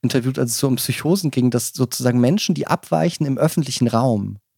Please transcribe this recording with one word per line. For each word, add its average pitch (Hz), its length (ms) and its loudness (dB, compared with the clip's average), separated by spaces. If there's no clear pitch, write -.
interviewt, 131 360 0
als 123 140 -2
es - 60 -4
so 139 100 0
um 131 80 2
Psychosen 156 540 -2
ging, 123 200 2
dass 117 240 -2
sozusagen 123 460 0
Menschen, 160 340 2
die 139 120 -4
abweichen 165 600 0
im 135 120 -2
öffentlichen 139 500 0
Raum 110 500 0